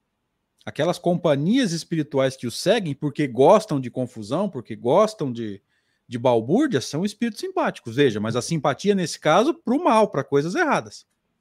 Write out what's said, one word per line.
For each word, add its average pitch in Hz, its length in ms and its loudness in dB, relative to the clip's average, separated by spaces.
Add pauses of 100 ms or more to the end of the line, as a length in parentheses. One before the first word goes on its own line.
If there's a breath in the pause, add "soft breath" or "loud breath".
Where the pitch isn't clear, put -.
(640)
Aquelas 165 360 -2
companhias 175 720 2
espirituais 143 680 -2
que - 80 -10
o 117 60 -4
seguem 180 420 0
porque 147 340 -4
gostam 139 540 4
de 123 80 -8
confusão, 127 580 -6
porque 120 280 -10
gostam 143 580 0
de, 110 260 -10 (480)
de 120 120 -8
balbúrdia, 131 600 2
são 147 240 -6
espíritos 214 360 -6
simpáticos. 294 560 -4
Veja, 123 240 2
mas 110 160 -4
a 123 80 -2
simpatia 160 500 -2
nesse 180 260 -4
caso 208 360 2
pro 269 280 -2
mal, 220 260 4
pra 139 140 -4
coisas 147 300 0
erradas. 240 540 -2 (340)